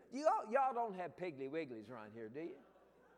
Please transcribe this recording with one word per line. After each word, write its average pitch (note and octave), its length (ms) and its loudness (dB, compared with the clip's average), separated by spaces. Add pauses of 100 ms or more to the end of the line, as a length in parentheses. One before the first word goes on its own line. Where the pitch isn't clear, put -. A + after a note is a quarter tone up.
(120)
you C#4+ 140 0
all, E4+ 240 4
y'all C4 240 6
don't A3+ 220 0
have E3+ 200 -4
Piggly C3+ 340 -4
Wigglies B2 400 -4
around G#2+ 240 -10
here, A2+ 180 -6
do C#3+ 80 -6
you? E3 160 -6 (600)